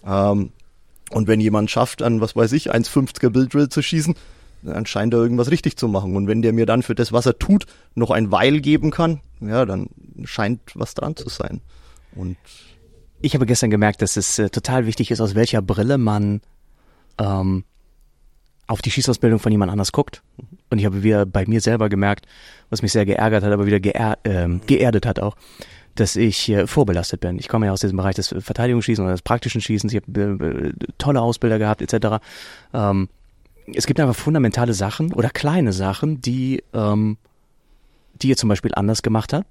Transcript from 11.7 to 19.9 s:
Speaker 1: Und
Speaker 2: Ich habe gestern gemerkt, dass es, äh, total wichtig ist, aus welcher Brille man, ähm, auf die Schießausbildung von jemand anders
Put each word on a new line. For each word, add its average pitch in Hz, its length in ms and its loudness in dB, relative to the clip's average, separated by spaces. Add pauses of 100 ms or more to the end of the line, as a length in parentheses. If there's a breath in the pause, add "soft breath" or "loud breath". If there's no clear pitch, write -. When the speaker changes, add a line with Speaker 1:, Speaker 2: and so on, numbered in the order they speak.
Speaker 1:
Und 92 220 -8 (840 soft breath)
Speaker 2:
Ich - 140 -2
habe 127 100 4
gestern 117 240 2
gemerkt, 104 320 2
dass 104 160 0
es, - 220 -2
äh, 104 100 2
total 127 380 -2
wichtig 113 240 -2
ist, 110 100 0
aus 101 140 0
welcher 110 260 2
Brille 107 380 0
man, 104 420 0 (760)
ähm, 95 440 0 (1040)
auf 110 140 -4
die - 100 -4
Schießausbildung 117 480 2
von 110 120 0
jemand 101 200 2
anders 101 200 -2